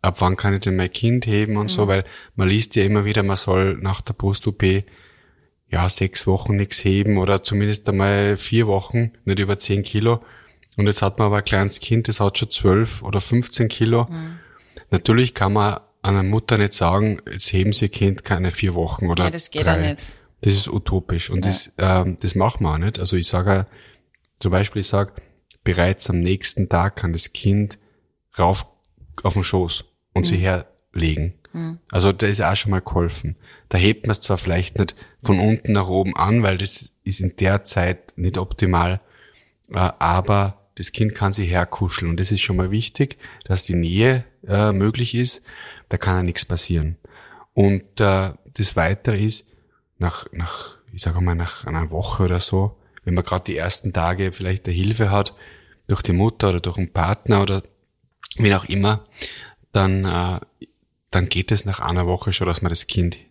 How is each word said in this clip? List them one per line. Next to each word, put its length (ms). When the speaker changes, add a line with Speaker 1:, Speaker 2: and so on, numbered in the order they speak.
Speaker 1:
ab 200
wann 160
kann 160
ich 80
denn 160
mein 140
Kind 360
heben 300
und 120
so, 140
Speaker 2:
Mhm. 60
Speaker 1:
weil 140
man 120
liest 300
ja 60
immer 200
wieder, 200
man 120
soll 460
nach 180
der 140
Brust-O 400
P, 320
ja, 220
sechs 360
Wochen 300
nichts 300
heben 320
oder 260
zumindest 460
einmal 480
vier 300
Wochen, 440
nicht 140
über 180
zehn 260
Kilo. 400
Und 100
jetzt 140
hat 160
man 80
aber 120
ein 60
kleines 380
Kind, 260
das 140
hat 160
schon 120
zwölf 540
oder 160
fünfzehn 480
Kilo. 380
Speaker 2:
Mhm. 300
Speaker 1:
Natürlich 440
kann 180
man 300
einer 220
Mutter 340
nicht 160
sagen, 460
jetzt 220
heben 220
Sie 120
Ihr 60
Kind 320
keine 280
vier 220
Wochen 360
oder 160
Speaker 2:
Ja, 60
das 200
geht 140
Speaker 1:
drei. 160
Speaker 2:
ja 80
nicht. 240
Speaker 1:
Das 80
ist 160
utopisch 600
und 160
Speaker 2:
Ja. 60
Speaker 1:
das, 260
ähm, 440
das 140
machen 300
wir 80
auch 40
nicht. 220
Also 180
ich 100
sag 200
auch, 180
zum 120
Beispiel, 300
ich 60
sag, 340
bereits 460
am 100
nächsten 500
Tag 280
kann 160
das 200
Kind 460
rauf 280
auf 100
den 100
Schoß 420
und 140
sie 100
Speaker 2:
Mhm. 40
Speaker 1:
herlegen. 920
Speaker 2:
Mhm. 260
Speaker 1:
Also 220
da 160
ist 140
auch 140
schon 160
mal 100
geholfen. 560
Da 80
hebt 300
man's 120
zwar 180
vielleicht 400
nicht 160
von 200
unten 320
nach 160
oben 280
an, 280
weil 140
das 360
ist 180
in 160
der 260
Zeit 540
nicht 200
optimal, 640
äh, 60
aber 840
das 160
Kind 240
kann 160
sie 140
herkuscheln 680
und 80
das 120
ist 100
schon 160
mal 140
wichtig, 460
dass 180
die 120
Nähe, 500
äh, 260
möglich 420
ist. 280
Da 80
kann 200
ja 60
nichts 220
passieren. 520
Und, 480
äh, 300
das 220
Weitere 480
ist, 240
nach, 360
nach, 380
ich 100
sag 200
mal, 140
nach 300
einer 240
Woche 340
oder 180
so, 340
wenn 80
man 100
grad 240
die 80
ersten 380
Tage 400
vielleicht 340
eine 80
Hilfe 340
hat, 240
durch 140
die 120
Mutter 360
oder 100
durch 180
einen 140
Partner 500
oder 220
wen 160
auch 120
immer, 400
dann, 320
äh, 360
dann 180
geht 240
es 120
nach 140
einer 280
Woche 260
schon, 140
dass 140
man 100
das 160
Kind 300